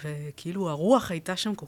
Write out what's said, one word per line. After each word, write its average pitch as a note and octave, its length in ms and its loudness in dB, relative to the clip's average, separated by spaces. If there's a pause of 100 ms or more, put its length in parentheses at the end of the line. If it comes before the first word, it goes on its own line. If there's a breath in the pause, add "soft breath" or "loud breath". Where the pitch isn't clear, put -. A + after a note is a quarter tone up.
וכאילו D3+ 680 -4
הרוח F#3+ 400 4
הייתה F3+ 260 -2
שם G#3+ 180 -2
כל D3+ 140 -8